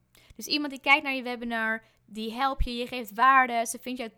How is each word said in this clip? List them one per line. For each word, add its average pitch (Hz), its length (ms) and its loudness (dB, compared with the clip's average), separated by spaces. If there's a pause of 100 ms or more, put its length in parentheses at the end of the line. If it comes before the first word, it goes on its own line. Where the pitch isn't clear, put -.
(360)
Dus 220 100 -14
iemand 294 260 -2
die 262 80 -12
kijkt 294 220 4
naar 277 120 -4
je 262 80 -4
webinar, 226 600 -4 (240)
die 220 260 -8
helpt 269 320 0
je, 240 120 -4
je 240 100 -4
geeft 220 280 -10
waarde, 247 520 6
ze 240 120 -8
vindt 247 200 -10
jou 226 200 -8